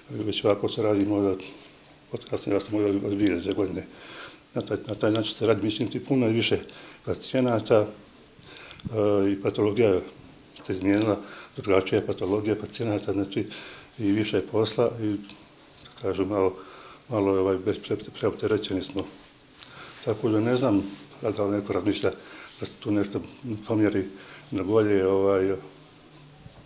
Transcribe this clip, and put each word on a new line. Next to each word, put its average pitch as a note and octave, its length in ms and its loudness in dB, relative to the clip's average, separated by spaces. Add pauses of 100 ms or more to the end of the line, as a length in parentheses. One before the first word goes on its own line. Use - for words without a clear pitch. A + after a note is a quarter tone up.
(100)
već G#2+ 340 -4
ovako G#2 240 2
se A2+ 140 -2
radi G#2 220 4
možda, G2+ 260 2 (840)
od, A#2+ 80 -8 (120)
ja - 60 -4
sam, - 140 -2
ja F#2+ 80 2
sam G#2 140 -6
možda G#2 140 4
od G2+ 240 0
dvije G2+ 140 4
hiljadite F2+ 260 2
godine. F#2 340 -2 (680)
Na A#2+ 80 -2
taj, G#2 140 -4 (100)
na G#2 80 -4
taj G#2+ 160 2
način A2 240 0
se A2 120 -2
radi, G#2+ 160 4
mislim, G#2+ 260 -2
ti B2 160 -6
puno B2+ 220 2
više A2 320 2 (460)
pacijenata, A2+ 840 2
e, - 1500 -2
i G2 100 -4
patologija G#2 580 4 (640)
se G#2 60 -4
izmijenila, G2+ 460 2 (380)
drugačija G2 440 2
je - 60 -6
patologija G2+ 500 0
pacijenata, G#2 560 -4
znači G2 340 -2 (520)
i G2+ 140 2
više G#2+ 240 0
je F#2 100 0
posla A2+ 440 2 (120)
i, G#2+ 40 -2
da - 960 -8
kažem, F#2+ 260 -2
malo, G2 260 2 (540)
malo G2 260 2
je, F#2+ 60 4
ovaj, F#2+ 160 4
bez F#2+ 220 -2
pre-, - 400 -6
preopterećeni G2+ 640 0
smo. - 240 -6 (1000)
Tako A#2 240 0
da G#2+ 120 4
ne B2 160 2
znam A2+ 260 4 (400)
da G#2 220 0
li G2+ 120 0
neko G2+ 160 -4
razmišlja F#2+ 380 0 (500)
da G2+ 60 -6
se - 140 -8
tu A2 100 -4
nešto G2+ 300 0 (480)
pomjeri G#2 360 2 (460)
na G2 120 -2
bolje, G2+ 440 4
ovaj, G2 500 4 (1080)